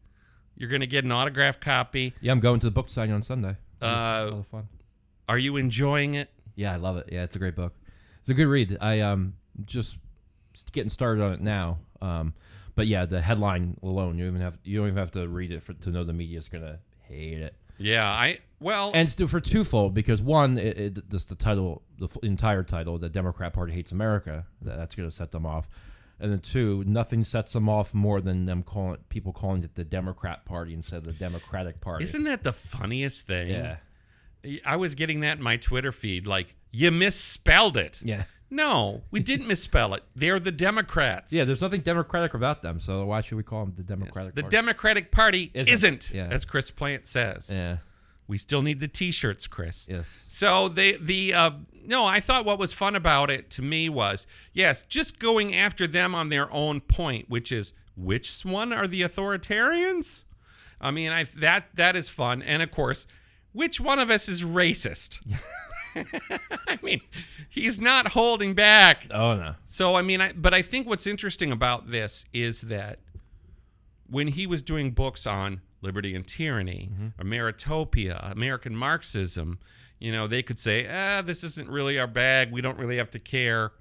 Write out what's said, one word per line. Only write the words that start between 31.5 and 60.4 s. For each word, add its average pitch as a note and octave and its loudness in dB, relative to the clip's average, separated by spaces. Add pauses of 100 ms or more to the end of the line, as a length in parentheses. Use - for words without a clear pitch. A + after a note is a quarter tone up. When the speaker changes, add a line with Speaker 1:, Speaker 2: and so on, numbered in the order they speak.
Speaker 2:
Party. F2+ -6
Speaker 1:
Isn't D4 -4
that C#4+ -4
the B2 -2
funniest - -6
thing? F2+ -2
Speaker 2:
Yeah. D#2+ -4 (880)
Speaker 1:
I C#3+ 0
was F3 -2
getting D#3 -2
that D3+ -2
in C3+ -10
my A#2 2
Twitter B2+ -2
feed, G2 -4
like, F#2+ -2 (160)
"You D3+ 4
misspelled F#3 4
it." F#2 -4
Speaker 2:
Yeah. G#2 -4 (280)
Speaker 1:
No, G3 2 (100)
we G#3 -2
didn't C4+ -2
misspell A#2 2
it. - -8 (120)
They're E3+ 2
the F3+ -4
Democrats. D#3 0
Speaker 2:
Yeah, D#3+ 4
there's C3 2
nothing F#3 0
democratic E3+ 0
about C3 0
them, E2+ -4
so F#2+ -2
why G#2+ 0
should A2 -6
we A2 -4
call G#2+ -6
them F#2+ -6
the F#2 -10
Speaker 1:
Yes. F2+ -10
Speaker 2:
Democratic F#2+ -8
Speaker 1:
The C#3+ -6
Speaker 2:
Party? C#3+ 0
Speaker 1:
Democratic A3 2
Party F#3 6
Speaker 2:
Isn't. C3 6
Speaker 1:
isn't, F3+ 4
Speaker 2:
Yeah. F#2 -4
Speaker 1:
as B2 -2
Chris - -2
Plant C#3+ -6
says. G#2 -4
Speaker 2:
Yeah. F2+ -2 (500)
Speaker 1:
We G2+ -4
still C#3 0
need D3 0
the B2+ -6
T-shirts, C3+ -4
Chris. - -10
Speaker 2:
Yes. F2 -10
Speaker 1:
So F#3+ 4
they, G3 6
the, F#3 -2
uh, E3 6 (340)
no, A#3+ 2
I G3 4
thought B3+ 0
what G3+ 2
was F#3+ -2
fun G3+ 0
about D3 4
it - -4
to - -10
me D#3+ 0
was, G#2 0 (260)
yes, E3 4
just - -4
going G#3+ 2
after F#3 2
them F3+ 2
on D#3+ -2
their C#3+ 0
own D3+ 0
point, D3 0
which A#2+ -4
is, A2 -6 (240)
which F#2+ -4
one G#3 -4
are G#3+ -2
the F3+ -2
authoritarians? G#3+ -2 (580)